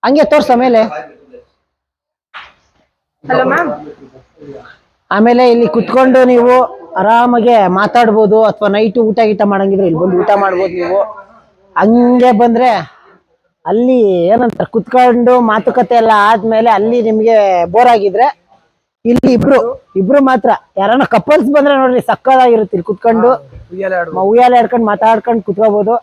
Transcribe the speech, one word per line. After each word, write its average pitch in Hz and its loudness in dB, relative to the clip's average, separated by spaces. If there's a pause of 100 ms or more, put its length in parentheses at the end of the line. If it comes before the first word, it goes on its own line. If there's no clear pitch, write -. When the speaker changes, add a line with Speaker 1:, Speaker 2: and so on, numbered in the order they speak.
Speaker 1:
ಹಂಗೆ 277 2
ತೋರ್ಸು 294 2
ಆಮೇಲೆ. 247 2 (2500)
Speaker 2:
ಹಲೋ 254 0
ಮ್ಯಾಮ್. 320 -4 (1500)
Speaker 1:
ಆಮೇಲೆ 240 2 (100)
ಇಲ್ಲಿ 233 0
ಕುತ್ಕೊಂಡು 262 0 (120)
ನೀವು 247 2 (460)
ಆರಾಮಾಗೆ 233 2 (240)
ಮಾತಾಡ್ಬೋದು, 220 0 (120)
ಅಥವಾ 208 -4
ನೈಟ್ 220 -2 (100)
ಊಟ 220 -4 (100)
ಗೀಟ 214 -2
ಮಾಡಂಗಿದ್ರೆ 196 -2
ಇಲ್ಲಿ 160 -4
ಬಂದು 180 -2
ಊಟ - 0 (120)
ಮಾಡ್ಬೋದು 185 -4
ನೀವು. 175 -4 (840)
ಹಂಗೆ 240 2 (100)
ಬಂದ್ರೆ 240 0 (1000)
ಅಲ್ಲಿ 247 0 (340)
ಏನಂತಾರೆ, - -4
ಕುತ್ಕೊಂಡು 247 2 (180)
ಮಾತುಕತೆ 226 -2
ಎಲ್ಲ 220 2 (160)
ಆದ್ಮೇಲೆ 220 0
ಅಲ್ಲಿ 226 -2 (100)
ನಿಮ್ಗೆ 220 0 (360)
ಬೋರ್ 240 4
ಆಗಿದ್ರೆ 208 0 (840)
ಇಲ್ಲಿ 247 2
ಇಬ್ರು, 269 2 (420)
ಇಬ್ರು 247 2 (120)
ಮಾತ್ರ, 254 -2 (320)
ಯಾರನ್ನ 233 0 (100)
ಕಪಲ್ಸ್ 254 0
ಬಂದ್ರೆ 285 2
ನೋಡ್ರಿ 254 0 (100)
ಸಕ್ಕತ್ತಾಗಿರುತ್ತೆ 240 0
ಇಲ್ಲಿ 175 -6
ಕುತ್ಕೊಂಡು 233 0 (440)
Speaker 3:
ಉಯ್ಯಾಲೆ 185 -6
ಆಡ್ಬೋದು. 165 -8
Speaker 1:
ಮ-, 190 -2
ಉಯ್ಯಾಲೆ 247 4
ಆಡ್ಕೊಂಡು 226 -2
ಮಾತಾಡ್ಕೊಂಡು 226 -2
ಕುತ್ಕೋಬೋದು. 208 -2